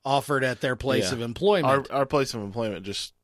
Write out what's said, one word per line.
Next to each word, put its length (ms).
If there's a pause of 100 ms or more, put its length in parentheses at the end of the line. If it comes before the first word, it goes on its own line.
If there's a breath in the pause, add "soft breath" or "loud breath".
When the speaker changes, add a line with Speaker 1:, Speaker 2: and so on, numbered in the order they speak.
Speaker 1:
offered 380
at 180
their 140
place 340
Speaker 2:
Yeah. 60
Speaker 1:
of 60
employment. 680
Speaker 2:
Our, 80
our 60
place 280
of 80
employment 440
just 280 (100)